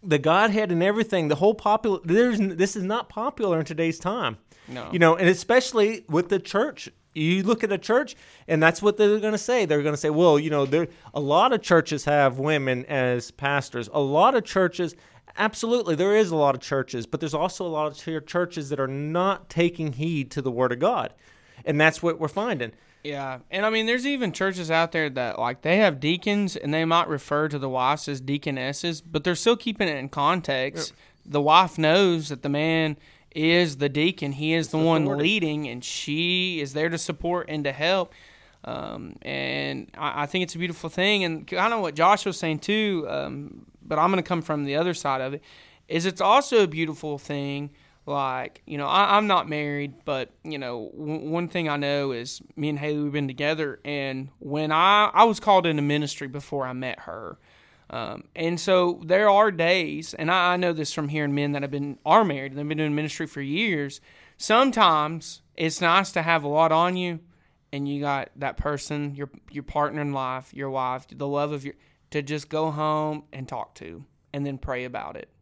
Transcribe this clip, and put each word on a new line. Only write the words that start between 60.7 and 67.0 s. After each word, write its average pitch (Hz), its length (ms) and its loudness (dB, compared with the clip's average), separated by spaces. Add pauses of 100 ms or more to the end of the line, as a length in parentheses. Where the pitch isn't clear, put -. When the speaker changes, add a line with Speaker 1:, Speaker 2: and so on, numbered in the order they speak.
Speaker 2:
this 156 200 -4
from 147 180 -4
hearing 147 220 -2
men 143 200 0
that 143 100 -4
have 139 80 -6
been, 143 340 -6
are 202 200 6
married, 139 280 -4
and 135 60 -10
they've 147 100 -6
been 151 100 -4
doing 151 180 0
ministry 151 300 -4
for - 140 -12
years. 147 600 -4 (560)
Sometimes 165 840 4 (160)
it's 160 240 -2
nice 180 320 2
to 180 100 0
have 160 220 0
a 143 40 -4
lot 156 240 4
on 175 240 2
you, 175 240 -4 (520)